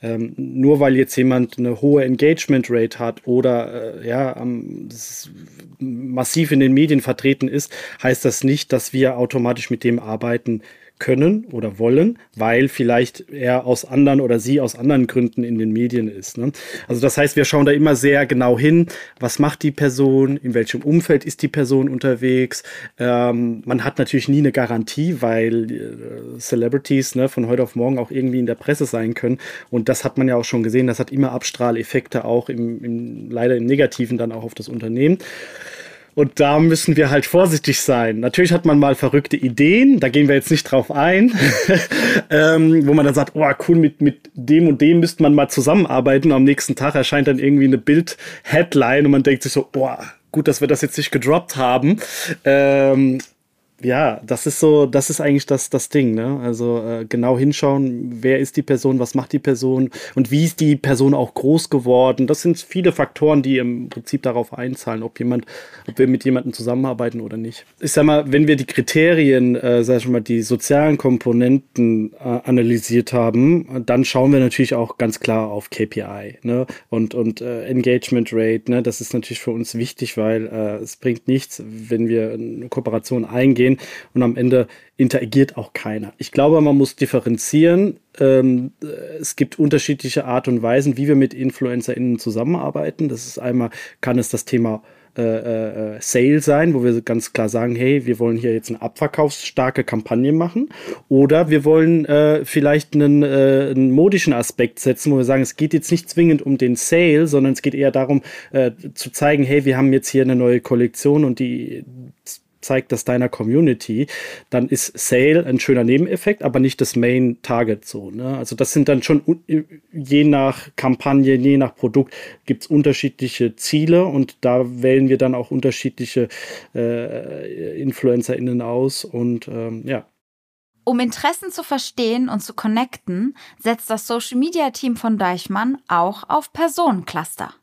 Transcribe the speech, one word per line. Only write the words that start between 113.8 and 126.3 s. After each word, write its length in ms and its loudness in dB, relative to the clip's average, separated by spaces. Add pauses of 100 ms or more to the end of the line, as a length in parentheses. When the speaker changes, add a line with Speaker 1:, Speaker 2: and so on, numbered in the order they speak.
Speaker 1:
dann 180 0
ist 320 -2
Sale 460 2
ein 160 0
schöner 240 0
Nebeneffekt, 580 0
aber 160 0
nicht 220 0
das 160 -2
Main 440 0
Target 440 -2
so, 260 -14
ne? 260 -8
Also 200 -10
das 160 -2
sind 160 2
dann 120 2
schon 240 2
u-, 120 0 (560)
je 320 2
nach 500 2
Kampagne, 600 2
je 200 4
nach 180 2
Produkt 400 0 (320)
gibt's 220 -4
unterschiedliche 880 0
Ziele 520 2
und 340 -2
da 240 2
wählen 420 2
wir 100 2
dann 180 0
auch 160 -8
unterschiedliche, 760 -4 (480)